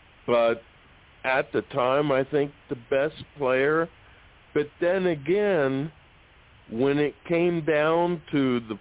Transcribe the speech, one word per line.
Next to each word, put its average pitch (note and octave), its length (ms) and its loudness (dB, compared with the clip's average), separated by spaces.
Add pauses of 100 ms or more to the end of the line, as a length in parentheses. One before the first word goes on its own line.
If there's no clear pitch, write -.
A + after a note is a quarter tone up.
(260)
but A#2 360 2 (640)
at C3 280 0
the A#2 100 0
time, C3+ 500 0
I C3+ 120 2
think C#3+ 280 -2 (160)
the C#3 80 -8 (140)
best C#3+ 260 -2 (200)
player. C#3+ 520 0 (640)
But D3 160 -2 (100)
then F3+ 260 0
again, D#3 840 0 (800)
when C#3 280 0
it D3 160 0 (120)
came E3+ 380 0
down D#3+ 580 2 (100)
to C3 280 2
the A2 200 -8